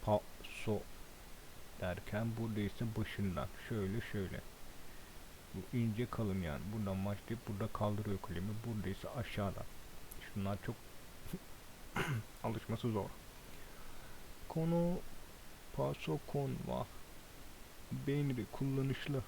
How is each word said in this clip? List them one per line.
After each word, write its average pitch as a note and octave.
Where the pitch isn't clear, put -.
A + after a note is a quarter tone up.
Pa, G#2+
so G#2
derken G2+
burada A2
ise G#2
başından. F#2+
Şöyle G#2
şöyle. -
Bu F#2
ince A#2
kalın G2
yani. D2
Buradan G2
başlayıp G2+
burada G#2+
kaldırıyor G#2
kalemi. F2+
Burada G#2+
ise -
aşağıdan. -
Şunlar G2+
çok A#2+
<laughs> -
alışması A2+
zor. G2
Konu E3+
Pasokon C#3+
wa B2+
Benri C#3
kullanışlı. C3+